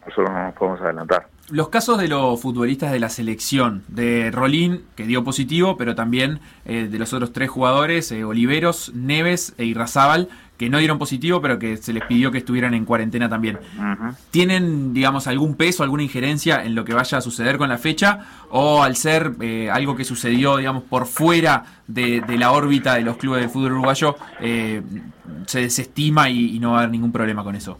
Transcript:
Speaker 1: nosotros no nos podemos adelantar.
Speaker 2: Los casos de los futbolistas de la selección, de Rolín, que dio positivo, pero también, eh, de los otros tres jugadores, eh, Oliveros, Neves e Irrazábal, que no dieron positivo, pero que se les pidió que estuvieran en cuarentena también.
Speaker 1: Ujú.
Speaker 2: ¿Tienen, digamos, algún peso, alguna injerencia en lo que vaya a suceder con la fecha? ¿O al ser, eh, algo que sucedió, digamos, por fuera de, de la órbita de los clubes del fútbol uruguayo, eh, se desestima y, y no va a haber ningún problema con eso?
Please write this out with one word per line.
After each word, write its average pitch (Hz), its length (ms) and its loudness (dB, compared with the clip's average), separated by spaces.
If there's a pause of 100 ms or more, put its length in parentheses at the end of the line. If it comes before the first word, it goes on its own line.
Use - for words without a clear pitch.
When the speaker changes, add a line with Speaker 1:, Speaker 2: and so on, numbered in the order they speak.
Speaker 1:
nosotros 95 240 0
no 92 140 -4
nos 92 100 -8
podemos 92 260 -2
adelantar. 82 480 -2 (220)
Speaker 2:
Los 151 180 -2
casos 226 300 0
de 180 100 0
los 135 320 0
futbolistas 131 500 -2
de 127 100 0
la 113 100 -2
selección, 113 760 -2
de 117 440 0
Rolín, 160 520 0 (120)
que 107 80 -10
dio 120 200 0
positivo, 139 520 0
pero 117 180 -4
también, 127 460 -2 (240)
eh, 113 260 -4
de 107 80 -6
los 113 140 -4
otros 123 200 -4
tres 131 160 -2
jugadores, 139 640 0
eh, 110 120 -6
Oliveros, 127 720 0
Neves 156 600 0
e 120 80 -4
Irrazábal, 139 640 2 (300)
que 117 100 -2
no 139 100 2
dieron 156 200 2
positivo, 139 420 0
pero 123 180 0
que 110 180 -4
se 113 160 -8
les 113 120 -4
pidió 123 280 4
que 131 60 -2
estuvieran 123 360 0
en 110 100 0
cuarentena 113 440 0
también. 110 320 -2 (160)
Speaker 1:
Ujú. 104 380 -4 (180)
Speaker 2:
¿Tienen, 170 600 2
digamos, 135 360 0
algún 139 280 0
peso, 170 280 2
alguna 143 180 0
injerencia 143 640 0
en 113 100 -2
lo 113 100 -2
que 117 100 -4
vaya 127 240 2
a - 20 0
suceder 120 380 -2
con 143 100 0
la 123 100 -2
fecha? 202 480 0 (240)
¿O 147 320 4
al 127 140 2
ser, 156 440 0
eh, 113 300 -4
algo 135 240 0
que 127 100 -4
sucedió, 127 520 2
digamos, 131 260 -2
por 123 240 -2
fuera 160 580 4 (220)
de, 120 360 0
de 117 160 -2
la 120 120 4
órbita 139 460 4
de 117 60 2
los 117 140 -2
clubes 131 240 -2
del 120 100 -2
fútbol 131 220 0
uruguayo, 135 440 2 (240)
eh, 110 420 -2 (640)
se 127 140 -2
desestima 143 680 2
y, 120 280 0
y - 20 -4
no 120 140 0
va 120 60 4
a - 20 4
haber 117 100 2
ningún 117 220 0
problema 107 320 -2
con 101 100 -6
eso? 98 260 -10